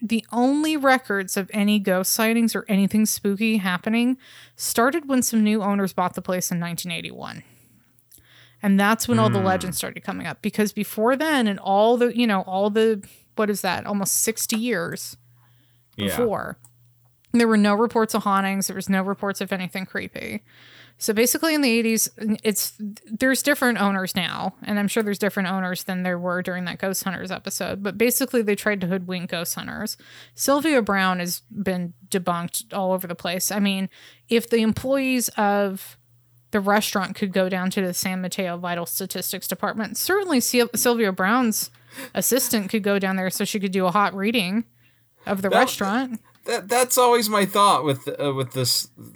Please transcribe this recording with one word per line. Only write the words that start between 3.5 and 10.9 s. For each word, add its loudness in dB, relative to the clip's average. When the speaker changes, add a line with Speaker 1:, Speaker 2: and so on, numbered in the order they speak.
Speaker 1:
happening 0
started 0
when 2
some 2
new 2
owners 0
bought 0
the -8
place -4
in -2
nineteen -6
eighty-one. -12
And 4
that's 2
when 4
all 6
the 2
Speaker 2:
Hmm. 0
Speaker 1:
legends 0
started -8
coming -8
up, -10
because -2
before 0